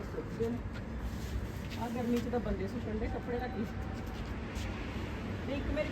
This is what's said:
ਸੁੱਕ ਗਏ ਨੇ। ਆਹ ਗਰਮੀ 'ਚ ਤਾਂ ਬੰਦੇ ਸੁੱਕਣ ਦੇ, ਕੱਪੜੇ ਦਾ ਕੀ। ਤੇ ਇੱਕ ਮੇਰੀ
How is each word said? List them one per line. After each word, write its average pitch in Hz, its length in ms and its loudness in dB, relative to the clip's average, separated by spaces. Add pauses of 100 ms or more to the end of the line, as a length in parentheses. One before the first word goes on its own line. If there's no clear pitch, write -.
(160)
ਸੁੱਕ 226 100 -2 (140)
ਗਏ 233 80 4
ਨੇ। 240 100 2 (1200)
ਆਹ 240 60 0
ਗਰਮੀ 240 280 4
'ਚ - 160 4
ਤਾਂ 240 80 4
ਬੰਦੇ 196 280 2
ਸੁੱਕਣ 220 300 0
ਦੇ, 233 80 2
ਕੱਪੜੇ 240 320 0
ਦਾ 254 80 0
ਕੀ। 220 180 0 (1800)
ਤੇ 262 60 0
ਇੱਕ 285 120 2 (100)
ਮੇਰੀ 302 180 4